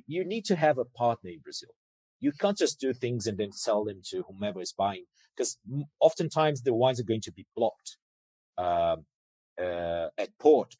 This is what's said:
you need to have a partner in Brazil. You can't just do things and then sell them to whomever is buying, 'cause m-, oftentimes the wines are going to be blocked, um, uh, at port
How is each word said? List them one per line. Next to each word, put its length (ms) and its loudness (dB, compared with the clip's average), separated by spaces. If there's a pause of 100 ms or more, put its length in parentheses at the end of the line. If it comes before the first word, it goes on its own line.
you 180 -4
need 220 -6
to 100 2
have 220 4
a 60 0
partner 460 -2
in 100 -14
Brazil. 300 -14 (500)
You 120 0
can't 260 0
just 220 2
do 120 0
things 360 -4
and 100 -4
then 140 -2
sell 320 0
them 160 -8 (100)
to 120 -4
whomever 380 -6
is 120 -8
buying, 320 -2 (320)
'cause 220 -4 (120)
m-, 140 -4 (160)
oftentimes 640 2
the 120 2
wines 260 4
are 120 -2
going 100 0
to 100 -12
be 220 -18
blocked, 440 -2 (580)
um, 500 0 (540)
uh, 560 -4
at 220 -8
port 420 6